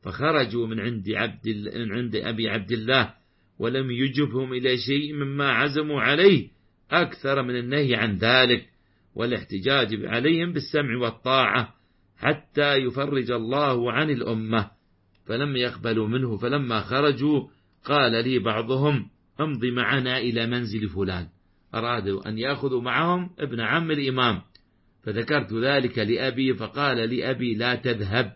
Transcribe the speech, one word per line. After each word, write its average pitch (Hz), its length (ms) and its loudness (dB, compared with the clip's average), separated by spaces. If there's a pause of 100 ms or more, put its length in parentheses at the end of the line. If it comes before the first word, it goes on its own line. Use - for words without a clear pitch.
فخرجوا 117 640 0
من 110 120 -4
عند 104 300 -4
عبد 107 380 -4
ال-، 107 400 -4
من 98 100 -6
عند 120 180 -4
أبي 110 340 -2
عبد 104 220 -4
الله، 117 420 0 (460)
ولم 127 320 -2
يجبهم 131 600 0
إلى 127 240 0
شيء 139 360 -2
مما 139 380 -2
عزموا 143 500 0
عليه 147 480 6 (420)
أكثر 139 520 0
من 123 120 -4
النهي 123 400 0
عن 107 220 0
ذلك 120 520 4 (460)
والاحتجاج 110 880 -2
عليهم 165 480 2
بالسمع 135 440 -2
والطاعة، 120 760 0 (420)
حتى 143 580 0
يفرج 131 560 0
الله 120 600 0
عن 151 180 0
الأمة، 110 600 -2 (540)
فلم 139 300 -2
يقبلوا 117 520 0
منه. 117 300 0
فلما 120 440 -2
خرجوا 139 680 0 (380)
قال 139 260 4
لي 120 280 2
بعضهم: 113 680 0 (300)
"امض 143 260 -2
معنا 123 520 0
إلى 117 300 0
منزل 113 420 -2
فلان". 92 380 -2 (480)
أرادوا 107 540 -2
أن 110 80 -4
يأخذوا 131 440 -2
معهم 170 480 0 (100)
ابن 127 200 -4
عم 156 320 0
الإمام، 131 500 2 (640)
فذكرت 110 500 -2
ذلك 123 460 0
لأبي، 127 540 0
فقال 113 560 -2
لي 123 200 -2
أبي: 120 260 -2
"لا 120 200 0
تذهب 117 600 0